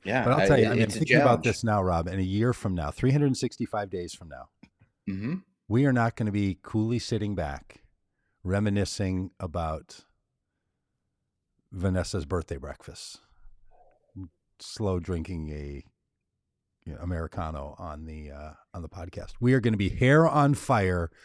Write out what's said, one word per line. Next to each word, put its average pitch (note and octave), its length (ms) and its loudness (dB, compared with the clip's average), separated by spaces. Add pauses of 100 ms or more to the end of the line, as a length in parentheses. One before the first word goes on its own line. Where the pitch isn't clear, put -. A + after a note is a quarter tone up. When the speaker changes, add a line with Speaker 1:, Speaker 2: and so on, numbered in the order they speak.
Speaker 1:
Yeah. A2 200 0
Speaker 2:
But B2 80 4
I'll - 80 4
Speaker 1:
I, G2 60 4
Speaker 2:
tell C3+ 120 6
you, A2+ 60 6
Speaker 1:
it, G#2+ 40 4
Speaker 2:
I - 60 2
mean, A2+ 80 4
Speaker 1:
it's G#2+ 140 2
a - 20 -4
Speaker 2:
thinking B2 200 4
about C#3+ 80 8
Speaker 1:
challenge. A#2+ 180 6
Speaker 2:
this A#2 200 0
now, G#2 180 4
Rob, F2+ 260 2
in F#2+ 100 -2
a F#2+ 40 0
year G#2 300 2
from G2+ 220 -4
now, D2 160 -2
three B2+ 220 0
hundred C#3+ 240 4
sixty-five G#2+ 540 -6
days F2 240 -8
from E2+ 160 -18
now, B1+ 180 -16 (600)
Speaker 1:
Mm-hmm. G#2 260 -4 (340)
Speaker 2:
we A#2+ 160 4
are C#3 80 4
not A#2 240 2
gonna G#2+ 160 -2
be G2+ 300 0
coolly A2+ 360 -2
sitting G#2 380 -2
back, C#2+ 460 -8 (600)
reminiscing F#2+ 960 0
about D#2+ 640 -6 (1700)
Vanessa's F#2 540 -2
birthday E2 320 -4
breakfast, - 640 -14 (1400)
slow F#2+ 400 -4
drinking E2 520 -6
a, C#2+ 340 -10 (1000)
you - 100 -10
know, - 60 -12
Americano D#2+ 800 -6
on D#2+ 280 -12
the, D2+ 240 -12
uh, D2 200 -14 (240)
on F2 80 -10
the D#2 60 -12
podcast. - 520 -12
We B2 140 4
are C3 60 4
gonna A2 160 2
be G2 140 0
hair D3+ 380 6
on C#3+ 260 4
fire, F#2 560 2 (140)